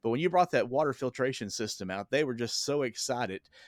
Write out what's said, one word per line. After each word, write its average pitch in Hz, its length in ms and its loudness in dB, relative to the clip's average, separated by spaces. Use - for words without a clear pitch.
but 117 80 2
when 127 100 2
you 180 80 2
brought 180 220 4
that 117 180 4
water 139 240 2
filtration 127 560 -2
system 98 420 -4
out, 98 200 -6
they 147 140 2
were 127 100 -2
just 117 280 -4
so 143 200 0
excited, 117 580 -2